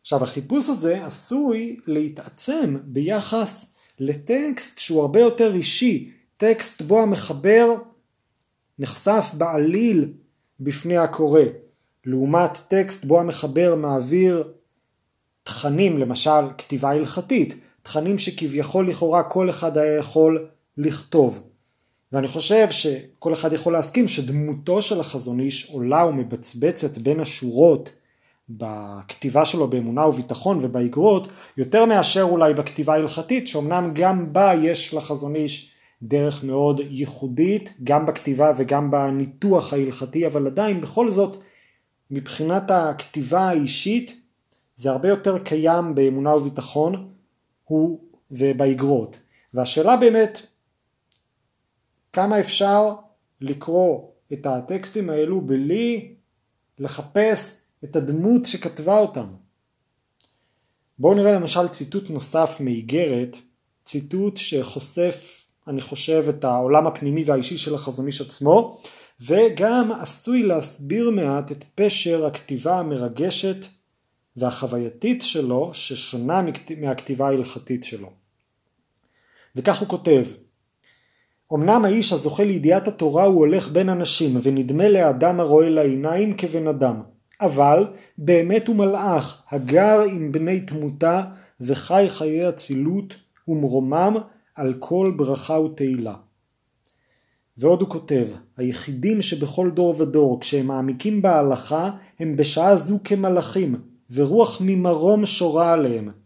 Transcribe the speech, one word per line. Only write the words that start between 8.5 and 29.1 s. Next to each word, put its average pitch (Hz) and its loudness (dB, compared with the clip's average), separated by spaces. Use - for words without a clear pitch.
נחשף 196 0
בעליל 165 0
בפני 143 -4
הקורא, 156 4
לעומת 147 0
טקסט 190 -2
בו 160 6
המחבר 170 0
מעביר 151 0
תכנים, 156 0
למשל 139 2
כתיבה 135 -4
הלכתית, 156 -2
תכנים 175 -2
שכביכול 151 -2
לכאורה 170 2
כל 180 0
אחד 165 -2
היה 151 2
יכול 160 2
לכתוב. 143 0
ואני 135 -2
חושב 196 2
שכל 156 -4
אחד 160 -2
יכול 165 0
להסכים 170 2
שדמותו 147 -2
של 202 -2
החזון 123 -6
איש 135 -6
עולה 143 2
ומבצבצת 143 -4
בין 143 -2
השורות 135 2
בכתיבה 107 -4